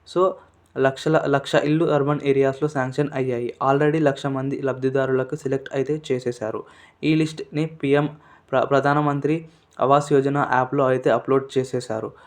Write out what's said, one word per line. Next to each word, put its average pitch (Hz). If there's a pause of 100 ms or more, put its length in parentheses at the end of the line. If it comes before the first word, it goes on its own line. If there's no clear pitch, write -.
So, 175 (560)
లక్షల, 135 (100)
లక్ష 139 (100)
ఇల్లు 151
అర్బన్ 143
ఏరియాస్‌లో 135
శాంక్షన్ 135
అయ్యాయి. 123 (120)
Already 147
లక్ష 143
మంది 135
లబ్ధిదారులకు 131
సెలెక్ట్ 135
అయితే 139
చేసేశారు. 120 (400)
ఈ 151
లిస్ట్ని 156
పీఎం 147 (380)
ప్ర-, 127
ప్రధానమంత్రి 143 (420)
ఆవాస్ 143
యోజన 139 (120)
యాప్లో 127
అయితే 131
అప్‌లోడ్ 131
చేసేశారు. 117 (180)